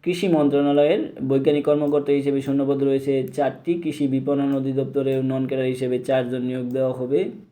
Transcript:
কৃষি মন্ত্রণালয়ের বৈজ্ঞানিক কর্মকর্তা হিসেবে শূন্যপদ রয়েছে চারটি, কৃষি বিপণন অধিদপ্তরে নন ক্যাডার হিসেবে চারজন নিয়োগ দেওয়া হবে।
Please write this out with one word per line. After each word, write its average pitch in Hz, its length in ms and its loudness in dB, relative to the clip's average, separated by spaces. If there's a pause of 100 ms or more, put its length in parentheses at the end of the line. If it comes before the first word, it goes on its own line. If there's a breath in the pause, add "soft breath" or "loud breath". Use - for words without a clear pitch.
কৃষি 175 260 -2
মন্ত্রণালয়ের 147 720 4 (280)
বৈজ্ঞানিক 143 360 2
কর্মকর্তা 147 480 2
হিসেবে 139 280 2
শূন্যপদ 139 420 0
রয়েছে 135 460 0
চারটি, 139 460 -2
কৃষি 151 340 -2
বিপণন 139 480 0
অধিদপ্তরে 135 680 -2
নন 131 240 -2
ক্যাডার 131 200 -2
হিসেবে 127 320 -2
চারজন 127 440 -2
নিয়োগ 127 260 -4
দেওয়া 131 240 0
হবে। 131 280 -2 (320)